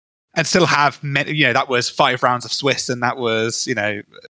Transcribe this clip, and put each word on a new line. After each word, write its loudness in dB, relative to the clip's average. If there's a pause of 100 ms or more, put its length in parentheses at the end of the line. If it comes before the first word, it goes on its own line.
(360)
and 2
still 4
have 2
many, -2
you 2
know, 2
that 0
was 0
five 0
rounds 2
of -8
Swiss, -2
and -4
that 0
was, -2
you -2
know, -4 (360)